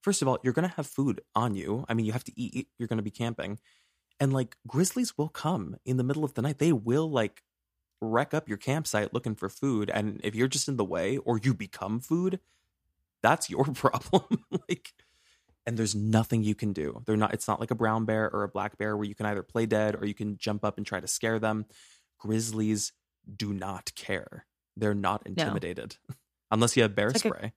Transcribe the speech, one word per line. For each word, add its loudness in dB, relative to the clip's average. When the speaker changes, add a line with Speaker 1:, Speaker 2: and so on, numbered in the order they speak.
Speaker 1:
first 2
of 4
all, 4
you're 2
gonna 2
have -4
food 0
on 2
you. -2
I 0
mean, 2
you 0
have -4
to -12
eat, -6
you're -6
gonna 0
be -4
camping. -6
And, 4
like, -2
grizzlies 0
will 0
come -4
in 0
the 2
middle 0
of -4
the -2
night. -2
They 4
will, 2
like, 0
wreck 0
up -2
your -4
campsite 0
looking -2
for -6
food. 0
And -2
if -2
you're 4
just -2
in -2
the 2
way 0
or 0
you 2
become -4
food, 0
that's 2
your 4
<laughs> -2
problem. 2
Like, -4
and -2
there's 0
nothing 4
you 2
can -4
do. -6
They're 2
not, 2
it's -4
not 0
like -4
a 2
brown 0
bear 2
or -4
a -4
black -6
bear -2
where -2
you -6
can -4
either -2
play 0
dead 4
or -4
you -2
can -4
jump -4
up -2
and -6
try -4
to -8
scare 0
them. 0
Grizzlies 0
do -4
not -8
care. -8
They're 2
not 0
Speaker 2:
No. -12
Speaker 1:
intimidated -2
<laughs> -14
unless 4
you 8
have 2
bear 4
Speaker 2:
It's 2
like 0
a -10
Speaker 1:
spray. -8